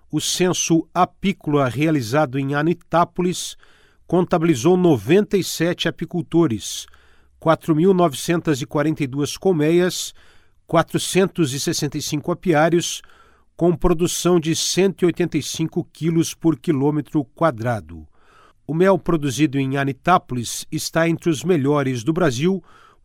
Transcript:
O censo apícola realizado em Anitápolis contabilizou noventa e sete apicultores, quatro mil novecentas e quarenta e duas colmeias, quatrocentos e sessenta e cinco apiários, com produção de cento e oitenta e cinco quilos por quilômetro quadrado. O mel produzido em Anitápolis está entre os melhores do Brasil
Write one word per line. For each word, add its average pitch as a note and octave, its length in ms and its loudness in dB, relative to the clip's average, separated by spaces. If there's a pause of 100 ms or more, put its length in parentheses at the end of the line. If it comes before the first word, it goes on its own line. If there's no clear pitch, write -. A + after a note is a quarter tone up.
(120)
O D3+ 100 -4
censo - 720 0
apícola D#3 760 0
realizado C3+ 720 -2
em C#3 160 -4
Anitápolis E3 1000 -2 (500)
contabilizou E3 720 2
noventa E3+ 580 2
e F3+ 80 2
sete E3+ 440 -4
apicultores, D#3+ 1000 -2 (540)
quatro D#3+ 360 0
mil F3 160 4
novecentas E3 720 0
e D3+ 60 -8
quarenta D3+ 360 -2
e C3+ 40 -4
duas C3+ 280 -6
colmeias, F3 760 0 (540)
quatrocentos E3 840 0
e C#3+ 60 -6
sessenta D#3 380 -4
e C#3+ 60 -6
cinco D3+ 280 -4
apiários, E3 680 0 (560)
com E3+ 160 2
produção F3 640 2
de D#3 160 0
cento - 500 0
e - 20 2
oitenta E3 320 0
e C#3 40 0
cinco D#3+ 400 -4 (120)
quilos D#3+ 400 0
por D#3+ 260 0
quilômetro D3 640 -2
quadrado. G#2+ 800 -4 (640)
O C#3+ 60 -6
mel F#3 260 2
produzido C#3+ 580 -2
em C3+ 200 -2
Anitápolis C3+ 920 -2
está D#3+ 380 -2
entre E3 220 -2
os C3+ 120 -2
melhores C#3 600 0
do C#3+ 80 -2
Brasil D#3+ 500 0 (440)